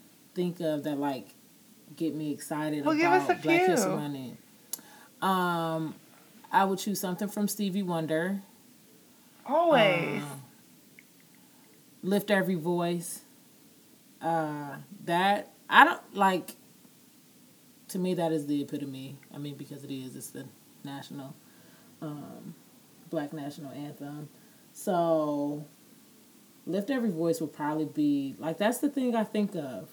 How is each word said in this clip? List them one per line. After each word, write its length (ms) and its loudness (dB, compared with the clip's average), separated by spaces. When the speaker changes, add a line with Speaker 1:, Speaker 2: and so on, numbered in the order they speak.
Speaker 1:
think 260 -2
of 240 0
that, 140 -2
like, 300 -2
get 200 -2
me 160 -4
excited 540 -4
Speaker 2:
Well, 100 4
give 160 4
us 140 6
Speaker 1:
about 140 2
Speaker 2:
a 20 -14
Speaker 1:
Black 200 4
History 160 4
Speaker 2:
few. 60 0
Speaker 1:
Month. 1300 -10
Um, 720 0
I 140 6
would 140 0
choose 200 -2
something 280 -4
from 200 0
Stevie 360 -2
Wonder. 580 0
Speaker 2:
Always. 800 4
Speaker 1:
Uh, 20 -8
Lift 300 2
Every 240 4
Voice. 680 -2
Uh, 560 -2
that, 460 2
I 160 10
don't, 300 0
like, 400 2
to 100 -4
me, 140 0
that 180 0
is 160 0
the 140 0
epitome. 560 -8
I 40 -14
mean, 180 -8
because 280 -14
it 80 -12
is, 240 -10
it's 140 -12
the 160 -12
national, 520 -12
um, 520 -12
Black 240 -4
national 380 -10
anthem. 580 -12
So, 960 0
Lift 240 -2
Every 200 0
Voice 320 0
will 60 -2
probably 380 -2
be, 540 0
like, 180 -4
that's 200 2
the 120 0
thing 260 0
I 100 2
think 300 -2
of. 380 -8